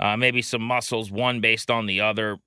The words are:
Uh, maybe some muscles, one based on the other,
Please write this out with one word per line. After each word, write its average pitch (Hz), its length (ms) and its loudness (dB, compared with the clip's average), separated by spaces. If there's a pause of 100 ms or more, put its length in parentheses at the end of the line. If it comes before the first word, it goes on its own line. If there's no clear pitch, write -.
Uh, 104 160 2
maybe 123 260 2
some 117 200 -2
muscles, 117 500 -2
one 120 280 0
based 113 300 2
on 117 160 0
the 95 140 -2
other, 107 460 0